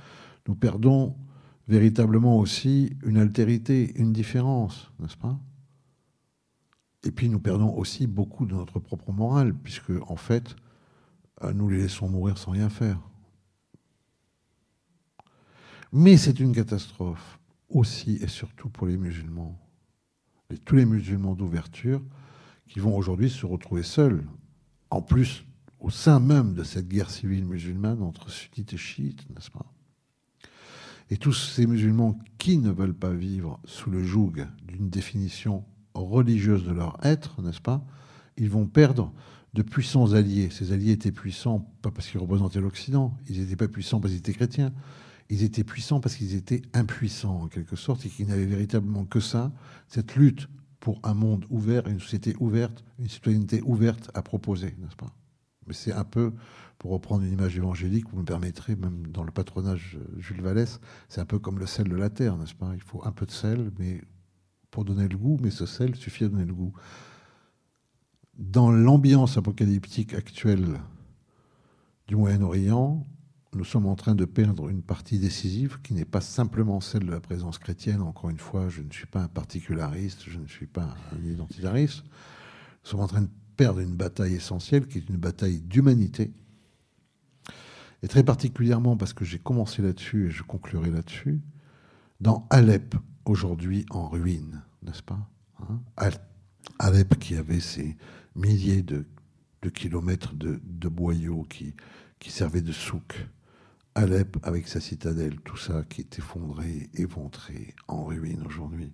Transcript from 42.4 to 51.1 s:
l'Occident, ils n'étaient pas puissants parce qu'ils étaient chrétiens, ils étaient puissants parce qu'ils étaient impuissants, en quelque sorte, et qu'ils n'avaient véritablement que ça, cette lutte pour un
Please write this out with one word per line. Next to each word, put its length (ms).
l'Occident, 540
ils 100
n'étaient 160
pas 120
puissants 320
parce 120
qu'ils 80
étaient 140
chrétiens, 400
ils 140
étaient 200
puissants 360
parce 160
qu'ils 200
étaient 280
impuissants, 720
en 40
quelque 280
sorte, 300
et 40
qu'ils 180
n'avaient 180
véritablement 600
que 140
ça, 340
cette 280
lutte 320
pour 240
un 120